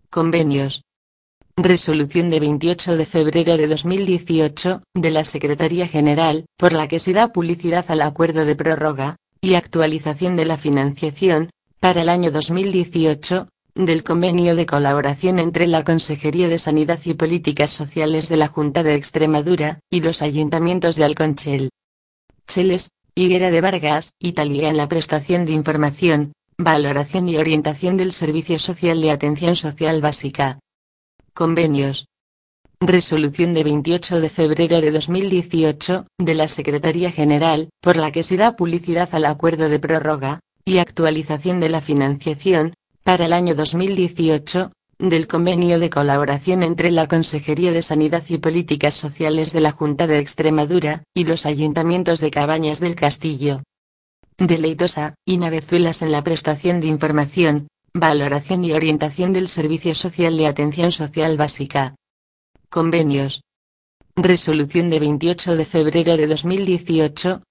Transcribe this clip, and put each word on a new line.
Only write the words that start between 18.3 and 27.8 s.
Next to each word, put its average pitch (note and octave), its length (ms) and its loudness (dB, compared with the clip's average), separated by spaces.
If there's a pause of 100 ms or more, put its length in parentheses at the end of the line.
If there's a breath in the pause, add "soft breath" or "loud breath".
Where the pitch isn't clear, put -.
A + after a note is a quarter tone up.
la D3+ 100 4
Junta D3+ 340 -2
de D3+ 140 2
Extremadura, D3+ 840 0 (120)
y F3 100 0
los D#3+ 220 -2
ayuntamientos E3 720 0
de D#3 80 2
Alconchel, C#3+ 640 -2 (800)
Cheles, F#3 420 0 (240)
Higuera F3+ 380 2
de E3 100 4
Vargas, D#3 560 0
Italia D3+ 520 -2
en D#3 80 0
la D3 120 0
prestación E3 560 0
de D#3 60 -2
información, D3+ 840 0 (240)
valoración D3 720 0
y D#3+ 80 0
orientación D#3 580 0